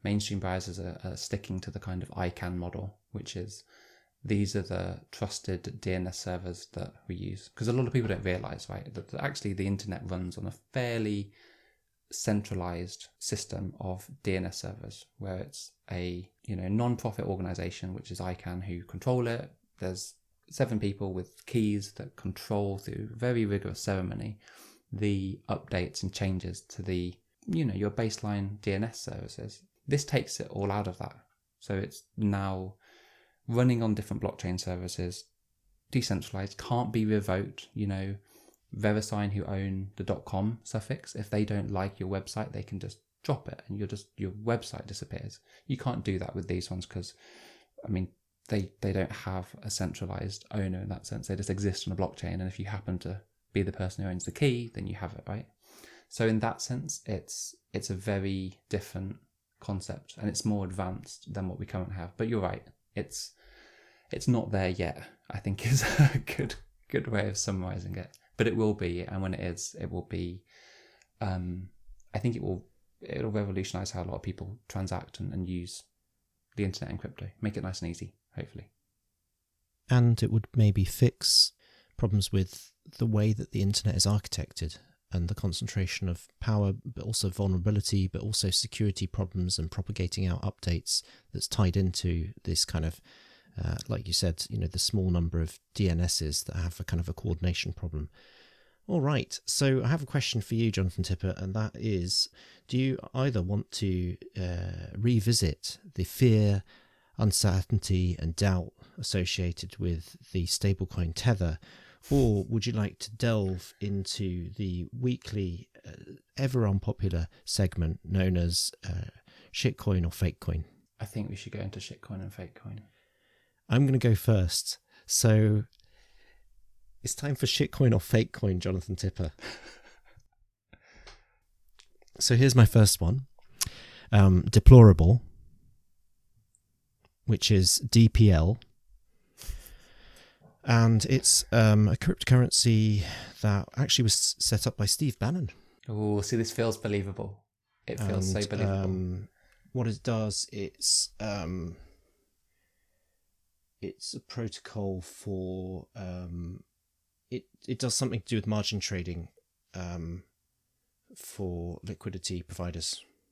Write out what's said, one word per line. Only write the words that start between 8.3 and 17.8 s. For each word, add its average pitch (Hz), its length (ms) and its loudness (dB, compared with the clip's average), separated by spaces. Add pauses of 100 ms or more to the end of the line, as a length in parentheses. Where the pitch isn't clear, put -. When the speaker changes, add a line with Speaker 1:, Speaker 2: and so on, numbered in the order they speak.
Speaker 1:
right, - 260 -12
that, - 140 -12
that - 140 -8
actually 139 300 -6
the 95 140 -2
internet 98 440 -4
runs 90 280 -8
on 95 80 -8
a 95 80 -8 (180)
fairly 110 600 -4 (760)
centralised 90 1000 -4 (100)
system - 640 -6
of 92 280 -8 (140)
D 95 140 -2
N 92 100 -2
S 90 120 -10
servers, 104 480 -14 (120)
where 95 180 -8
it's - 360 -14 (180)
a, 90 400 -8 (160)
you 101 100 -6
know, 92 120 -4
non-profit 120 580 -2
organisation, 92 680 -6